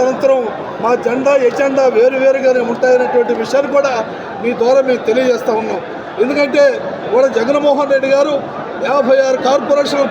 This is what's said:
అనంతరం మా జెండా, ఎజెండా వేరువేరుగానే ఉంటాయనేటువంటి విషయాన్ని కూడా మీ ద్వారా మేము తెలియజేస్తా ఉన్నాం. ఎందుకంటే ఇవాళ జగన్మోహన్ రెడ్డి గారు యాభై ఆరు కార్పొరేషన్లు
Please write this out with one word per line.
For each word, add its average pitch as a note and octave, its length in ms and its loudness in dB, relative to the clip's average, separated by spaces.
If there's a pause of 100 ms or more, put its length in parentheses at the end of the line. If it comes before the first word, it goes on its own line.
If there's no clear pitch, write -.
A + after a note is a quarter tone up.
అనంతరం C4 380 2 (400)
మా A3+ 100 0 (140)
జెండా, C4 260 0 (160)
ఎజెండా C4+ 380 0 (100)
వేరువేరుగానే C4 640 2 (120)
ఉంటాయనేటువంటి B3 600 2 (100)
విషయాన్ని B3+ 360 -2
కూడా C#4 160 0 (480)
మీ A#3+ 180 -2
ద్వారా C4 300 4
మేము A#3 180 -2
తెలియజేస్తా B3 540 0
ఉన్నాం. G3+ 180 -6 (420)
ఎందుకంటే C#4+ 400 0 (460)
ఇవాళ B3+ 180 2 (100)
జగన్మోహన్ C#4 560 0
రెడ్డి C4+ 220 0
గారు C#4+ 180 2 (540)
యాభై C4 300 2 (100)
ఆరు C4 200 0
కార్పొరేషన్లు C#4 640 0